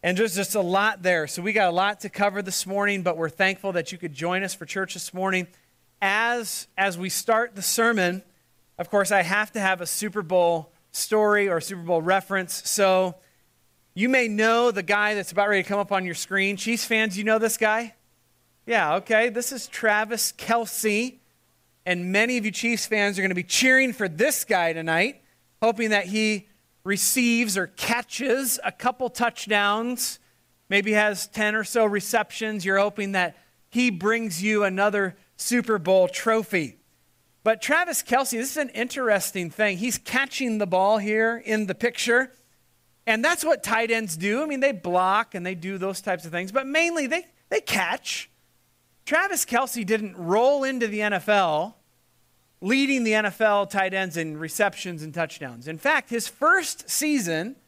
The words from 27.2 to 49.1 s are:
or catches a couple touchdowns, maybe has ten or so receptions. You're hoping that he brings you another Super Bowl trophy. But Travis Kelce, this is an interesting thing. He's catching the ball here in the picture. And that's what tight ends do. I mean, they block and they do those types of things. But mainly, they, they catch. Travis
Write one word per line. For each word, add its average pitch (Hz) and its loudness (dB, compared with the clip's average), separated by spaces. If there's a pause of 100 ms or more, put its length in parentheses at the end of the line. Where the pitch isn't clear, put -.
or 180 -2
catches 240 -2
a - -2
couple 247 -2
touchdowns, 220 -2 (500)
maybe 202 2
has 208 0
ten 214 -2
or 214 0
so 226 2
receptions. 214 -2
You're 196 2
hoping 202 0
that 180 0 (340)
he 247 2
brings 196 -2
you 208 2
another 196 0 (200)
Super 226 0
Bowl 185 4
trophy. 190 -2 (680)
But 220 2
Travis 330 0
Kelce, 262 0
this 240 -4
is - -8
an 285 -2
interesting 214 -2
thing. 202 0
He's 226 -4
catching 254 -2
the 208 0
ball 190 2
here 220 0
in 214 -2
the 185 -4
picture. 240 0 (760)
And 226 0
that's 339 0
what 302 2
tight 226 0
ends 214 -4
do. 208 0
I 320 -2
mean, 277 -4
they 269 2
block 185 0
and 175 -6
they 190 -6
do 185 -8
those 190 -6
types 175 -4
of 160 -14
things. 185 -6
But 262 -2
mainly, 320 0
they, 330 -4 (220)
they 427 0
catch. - -4 (760)
Travis 349 4